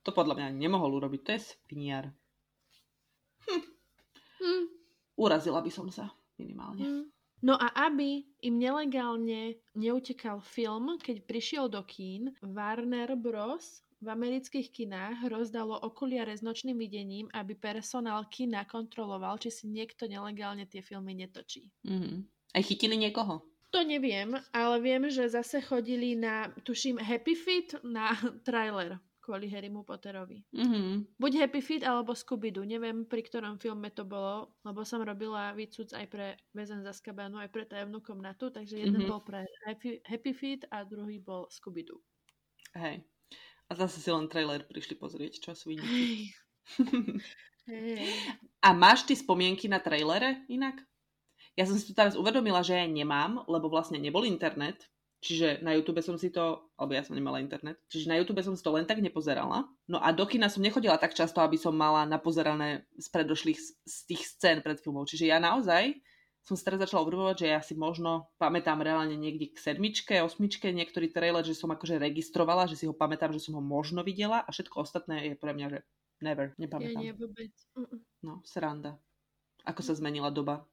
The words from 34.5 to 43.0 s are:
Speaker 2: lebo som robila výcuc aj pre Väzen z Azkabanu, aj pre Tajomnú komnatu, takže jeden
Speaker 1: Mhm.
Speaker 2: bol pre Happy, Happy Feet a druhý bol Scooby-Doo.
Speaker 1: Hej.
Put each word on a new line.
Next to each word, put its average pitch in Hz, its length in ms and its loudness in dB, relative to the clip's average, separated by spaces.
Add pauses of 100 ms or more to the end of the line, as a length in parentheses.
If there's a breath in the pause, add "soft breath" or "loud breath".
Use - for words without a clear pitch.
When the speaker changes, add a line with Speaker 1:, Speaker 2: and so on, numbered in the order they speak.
Speaker 2:
lebo 208 180 -8
som 226 220 -4
robila 208 480 -6
výcuc 214 400 -10
aj 202 160 -10
pre 202 320 -10 (160)
Väzen 208 240 -10
z 196 80 -10
Azkabanu, 202 480 -12
aj 202 160 -12
pre 220 160 -8
Tajomnú 202 320 -8
komnatu, 190 480 -10
takže 214 320 -10
jeden 208 240 2
Speaker 1:
Mhm. 196 80 0
Speaker 2:
bol 214 80 -4
pre 196 240 -10 (240)
Happy, 226 340 -8
Happy 226 300 -6
Feet 277 400 -8
a 202 160 -10
druhý 208 320 -10
bol 185 320 -12
Scooby-Doo. 170 480 -14 (800)
Speaker 1:
Hej. 165 240 -6 (680 loud breath)